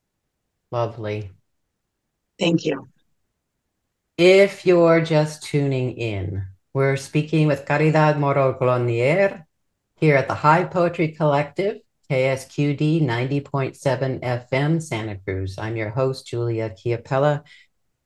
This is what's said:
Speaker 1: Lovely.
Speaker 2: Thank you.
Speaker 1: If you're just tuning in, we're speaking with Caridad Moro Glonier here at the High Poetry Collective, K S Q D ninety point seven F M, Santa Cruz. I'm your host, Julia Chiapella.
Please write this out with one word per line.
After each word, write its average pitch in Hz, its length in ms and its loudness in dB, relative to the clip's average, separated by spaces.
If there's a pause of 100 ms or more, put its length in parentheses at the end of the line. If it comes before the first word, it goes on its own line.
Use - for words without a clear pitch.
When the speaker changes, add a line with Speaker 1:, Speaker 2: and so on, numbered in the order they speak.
(720)
Speaker 1:
Lovely. 107 600 -6 (1080)
Speaker 2:
Thank 170 260 0
you. - 240 -6 (1300)
Speaker 1:
If 190 500 6
you're 170 340 6
just 156 420 0
tuning 135 500 -2
in, 98 540 -6 (260)
we're 135 240 0
speaking 151 520 0
with 143 160 -2
Caridad 151 540 2
Moro 139 380 2
Glonier 127 880 0 (520)
here 151 200 4
at 131 120 0
the - 60 -4
High 160 300 4
Poetry 170 440 -2
Collective, 156 720 -2 (300)
K 131 180 0
S 131 200 -2
Q 147 280 -2
D 151 260 0
ninety 131 400 0
point 139 360 -6
seven 131 460 -2
F 123 300 -6
M, 147 280 0
Santa 110 360 -8
Cruz. 95 420 -8
I'm 110 180 -8
your 110 140 -6
host, 131 360 -4
Julia 117 440 -4
Chiapella. 135 720 -2 (640)